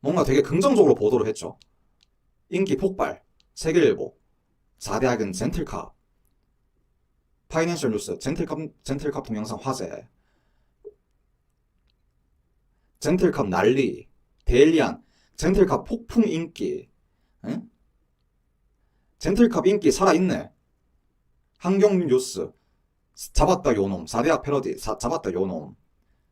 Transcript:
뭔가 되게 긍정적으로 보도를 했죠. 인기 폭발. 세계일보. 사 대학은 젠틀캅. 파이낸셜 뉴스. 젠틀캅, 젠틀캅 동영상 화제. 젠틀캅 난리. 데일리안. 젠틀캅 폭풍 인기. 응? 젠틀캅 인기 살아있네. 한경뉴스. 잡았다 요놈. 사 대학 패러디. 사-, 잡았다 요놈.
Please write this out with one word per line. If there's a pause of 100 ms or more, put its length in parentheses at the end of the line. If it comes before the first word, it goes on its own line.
뭔가
되게
긍정적으로
보도를
했죠. (920)
인기
폭발. (320)
세계일보. (600)
사
대학은
젠틀캅. (1600)
파이낸셜
뉴스.
젠틀캅, (120)
젠틀캅
동영상
화제. (3000)
젠틀캅
난리. (360)
데일리안. (340)
젠틀캅
폭풍
인기. (560)
응? (1500)
젠틀캅
인기
살아있네. (1080)
한경뉴스. (840)
잡았다
요놈.
사
대학
패러디.
사-,
잡았다
요놈. (560)